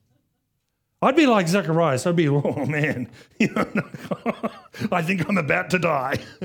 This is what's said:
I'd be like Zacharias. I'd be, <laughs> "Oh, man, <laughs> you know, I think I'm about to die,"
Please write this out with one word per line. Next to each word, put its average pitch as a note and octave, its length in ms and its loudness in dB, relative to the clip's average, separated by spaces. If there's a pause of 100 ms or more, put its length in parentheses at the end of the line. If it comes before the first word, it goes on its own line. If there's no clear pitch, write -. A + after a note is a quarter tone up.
(1000)
I'd C4 160 2
be D#4 100 6
like G#3 220 4
Zacharias. E3 580 2
I'd F3 100 2
be, E3 120 4
<laughs> - 0 -
"Oh, C#3+ 380 0
man, D3 420 -2 (160)
<laughs> - 140 -12
you G#3+ 100 4
know, - 180 -2 (1200)
I F3+ 120 0
think F3 260 -2
I'm G3+ 80 0
about E3 340 0
to F3+ 80 2
die," C#3 400 -2 (260)